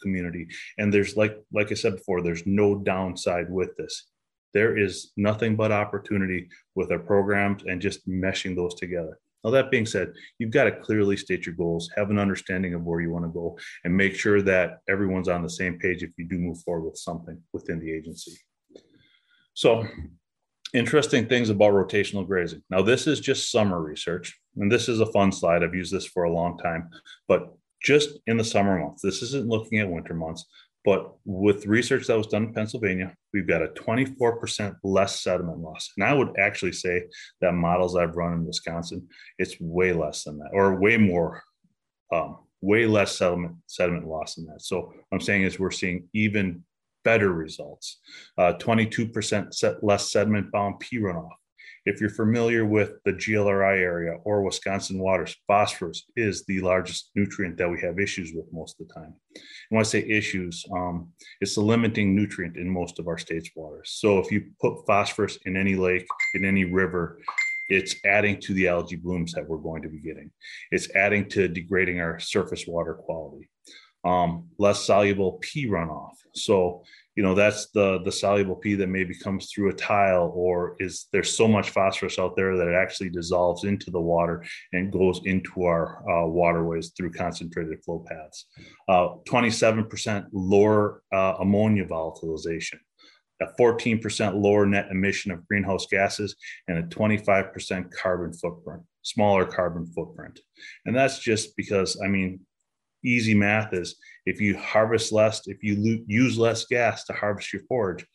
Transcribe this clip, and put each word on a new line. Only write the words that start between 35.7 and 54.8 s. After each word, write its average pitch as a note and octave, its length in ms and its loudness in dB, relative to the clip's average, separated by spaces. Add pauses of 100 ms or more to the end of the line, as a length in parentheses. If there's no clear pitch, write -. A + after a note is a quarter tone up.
And G2 80 -2
I B2 80 4
would B2 260 0
actually G2 340 0
say F2+ 320 -2 (360)
that F2 120 4
models F2 440 2
I've E2+ 180 0
run E2+ 200 -2
in E2+ 100 -2
Wisconsin, E2+ 640 -8 (300)
it's F#2 200 -4
way F2 360 0
less D2+ 300 -4
than D2 120 -12
that, D2 160 -14
or G2 260 4
way A2 200 4
more, F2 440 2 (720)
um, D#2+ 280 -4 (200)
way G#2 240 4
less G#2+ 320 4
sediment, F2 400 0 (100)
sediment F2 400 -2
loss D#2 280 -8
than E2 140 -12
that. D2+ 120 -20
So F2+ 220 -6
what - 140 -16 (160)
I'm F#2+ 80 -2
saying G2 240 2
is F2+ 140 -2
we're F#2 120 0
seeing F2 420 -6
even G2+ 500 0 (420)
better G#2 280 4
results. D#2 680 -10 (360)
Uh, F2+ 180 4
twenty-two A2 540 0
percent G#2+ 460 -4
set, - 280 -2
less G2+ 280 2
sediment G#2 400 2
bound G2+ 300 -2
pea - 180 -8
runoff. E2+ 320 -4 (540)
If G2+ 160 -2
you're G#2+ 100 0
familiar A#2 560 2
with G#2 280 2 (100)
the G2 80 0
G G#2+ 240 -2
L G#2 100 4
R G2 180 2
I G2 140 4
area F2 360 0 (100)
or G#2 180 2
Wisconsin F#2+ 560 -4